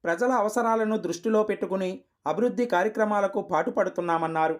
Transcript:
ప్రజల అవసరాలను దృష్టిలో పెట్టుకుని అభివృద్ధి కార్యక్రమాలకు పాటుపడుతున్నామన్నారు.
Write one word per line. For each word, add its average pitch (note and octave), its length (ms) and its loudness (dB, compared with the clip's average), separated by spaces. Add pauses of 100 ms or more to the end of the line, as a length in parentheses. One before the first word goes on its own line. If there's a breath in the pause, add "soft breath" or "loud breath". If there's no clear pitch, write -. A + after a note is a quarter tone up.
ప్రజల F3 280 0 (100)
అవసరాలను A3+ 540 0 (100)
దృష్టిలో G#3+ 340 0 (100)
పెట్టుకుని F#3+ 400 -2 (420)
అభివృద్ధి A#3+ 420 0
కార్యక్రమాలకు G#3 680 0 (100)
పాటుపడుతున్నామన్నారు. E3 1080 0